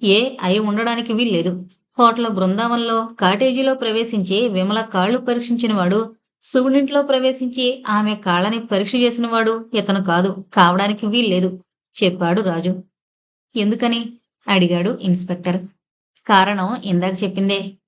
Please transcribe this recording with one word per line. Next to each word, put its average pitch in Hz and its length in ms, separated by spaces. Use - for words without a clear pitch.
ఏ 226 380
అయి 185 180
ఉండడానికి 226 540
వీల్లేదు. 185 520
హోటల్ 233 300
బృందావనంలో 226 800
కాటేజీలో 262 540
ప్రవేశించి 226 720
విమల 202 340
కాళ్ళు 214 360
పరీక్షించినవాడు, 226 960
సుగుణింట్లో 277 580
ప్రవేశించి 262 880
ఆమె 214 260
కాళ్ళని 202 440
పరీక్ష 208 360
చేసినవాడు 226 800
ఇతను 196 300
కాదు, 185 400
కావడానికి 196 520
వీల్లేదు," 185 540
చెప్పాడు 180 380
రాజు. 180 420
"ఎందుకని?" 233 580
అడిగాడు 180 540
ఇన్స్‌పెక్టర్. 180 560
"కారణం 202 580
ఇందాక 185 380
చెప్పిందే. 196 480